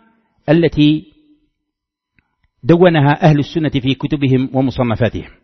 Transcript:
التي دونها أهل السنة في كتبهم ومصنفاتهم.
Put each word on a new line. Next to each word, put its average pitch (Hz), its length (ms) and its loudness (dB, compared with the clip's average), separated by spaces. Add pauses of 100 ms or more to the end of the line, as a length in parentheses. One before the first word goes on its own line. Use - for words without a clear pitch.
(480)
التي 151 640 0 (1500)
دونها 160 600 2
أهل 156 160 4
السنة 151 300 -4
في 135 260 -2
كتبهم 135 600 -2
ومصنفاتهم. 120 760 -4 (140)